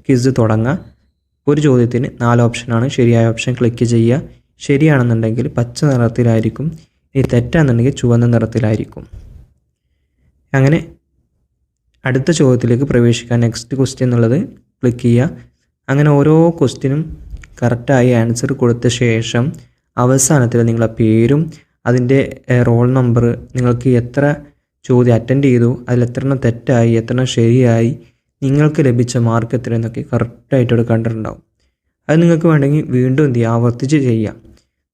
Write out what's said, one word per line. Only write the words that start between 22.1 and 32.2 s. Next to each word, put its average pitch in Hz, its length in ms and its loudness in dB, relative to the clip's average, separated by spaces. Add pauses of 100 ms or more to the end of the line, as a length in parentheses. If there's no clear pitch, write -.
ഏ, 123 120 2
റോൾ 120 300 2
നമ്പർ, 120 320 2 (300)
നിങ്ങൾക്ക് 123 340 -2
എത്ര 131 460 0 (500)
ചോദ്യം 123 300 2
അറ്റൻഡ് 123 300 0
ചെയ്തു, 123 440 2
അതിൽ 123 160 0
എത്രണ്ണം 127 400 -4
തെറ്റായി, 117 480 0
എത്രണ്ണം 117 340 -2
ശരിയായി, 117 640 2 (520)
നിങ്ങൾക്ക് 147 420 0
ലഭിച്ച 120 320 0
മാർക്ക് 117 380 -2
എത്രയെന്നൊക്കെ 117 580 -6
കറക്റ്റായിട്ട് 120 600 -2
അവിടെ 117 160 2
കണ്ടിട്ടുണ്ടാവും. 113 540 -4 (680)
അത് 160 140 4